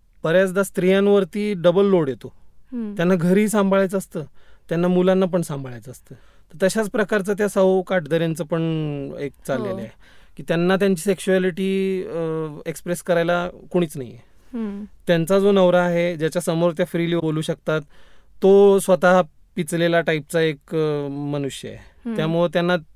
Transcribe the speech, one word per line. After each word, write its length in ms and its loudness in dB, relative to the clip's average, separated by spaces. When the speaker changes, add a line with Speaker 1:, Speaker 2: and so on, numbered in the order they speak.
Speaker 1:
बऱ्याचदा 380 2
स्त्रियांवरती 920 2
डबल 320 4
लोड 220 4
येतो. 240 -10
Speaker 2:
हम्म. 240 -8
Speaker 1:
त्यांना 180 2
घरी 340 4
सांभाळायचं 500 2
असतं, 260 -8
त्यांना 200 0
मुलांना 380 2
पण 160 -2
सांभाळायचं 480 -10
असतं. 240 -20
तर 520 -8
तशाच 240 -2
प्रकारचं 440 -2
त्या 140 -2
साऊ 340 2
काटदरेंचं 640 -2
पण 180 -4
एक 140 -8
चाललेलं 260 -4
Speaker 2:
हो. 60 -8
Speaker 1:
आहे, 120 -12
की 120 -14
त्यांना 280 2
त्यांची 260 0
सेक्शुअॅलिटी, 1000 -2
अ, 420 -6
एक्सप्रेस 360 -8
करायला 460 0
कोणीच 480 -4
नाहीये. 220 -14
Speaker 2:
हम्म. 320 -8
Speaker 1:
त्यांचा 320 2
जो 140 4
नवरा 300 4
आहे, 340 0
ज्याच्यासमोर 560 -2
त्या 140 -2
फ्रीली 300 -2
बोलू 240 -2
शकतात, 400 -4
तो 360 6
स्वतः 440 4
पिचलेला 440 0
टाईपचा 400 -2
एक, 340 -4
अ, 340 -2
मनुष्य 600 -8
आहे. 80 -14
Speaker 2:
हम्म. 400 -12
Speaker 1:
त्यामुळं 360 0
त्यांना 240 0